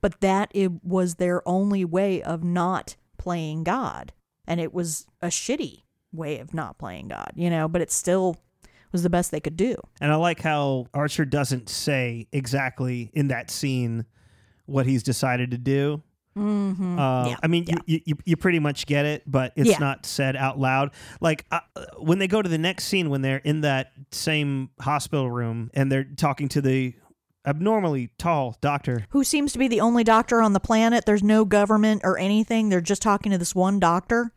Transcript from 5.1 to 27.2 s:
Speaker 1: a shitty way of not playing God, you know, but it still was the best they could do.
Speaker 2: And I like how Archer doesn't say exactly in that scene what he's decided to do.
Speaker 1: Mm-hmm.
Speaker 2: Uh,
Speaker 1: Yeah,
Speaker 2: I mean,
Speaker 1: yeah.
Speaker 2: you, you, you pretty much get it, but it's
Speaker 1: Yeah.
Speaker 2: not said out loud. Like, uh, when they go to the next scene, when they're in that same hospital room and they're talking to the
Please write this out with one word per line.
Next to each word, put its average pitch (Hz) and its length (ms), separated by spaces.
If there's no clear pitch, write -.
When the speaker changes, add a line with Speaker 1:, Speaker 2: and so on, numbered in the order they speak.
Speaker 1:
a 175 60
shitty - 560
way 151 280
of 147 140
not 151 240
playing 90 300
God, - 280
you 175 140
know, 160 180
but 165 140
it 147 100
still 180 440
was 175 120
the 175 60
best 175 220
they 156 80
could 160 180
do. 220 180
Speaker 2:
And 147 100
I 151 40
like 165 260
how 143 520
Archer 147 320
doesn't 131 440
say 120 600
exactly 127 840
in 143 140
that 120 240
scene 123 540
what 135 220
he's 131 160
decided 123 480
to 123 60
do. 139 440
Speaker 1:
Mm-hmm. 196 640
Speaker 2:
Uh, 127 320
Speaker 1:
Yeah, 120 140
Speaker 2:
I 160 40
mean, 170 200
Speaker 1:
yeah. 170 80
Speaker 2:
you, 160 200
you, 151 100
you 165 120
pretty 175 220
much 147 280
get 143 180
it, 151 220
but 131 280
it's 156 160
Speaker 1:
Yeah. 175 80
Speaker 2:
not 139 260
said 135 300
out 135 240
loud. 135 320
Like, 160 300
uh, 165 80
when 165 200
they 190 80
go 214 140
to 190 80
the 160 80
next 180 280
scene, 180 240
when 139 120
they're 135 220
in 151 180
that 135 300
same 143 580
hospital 139 500
room 117 440
and 135 180
they're 135 140
talking 139 440
to 147 120
the 131 320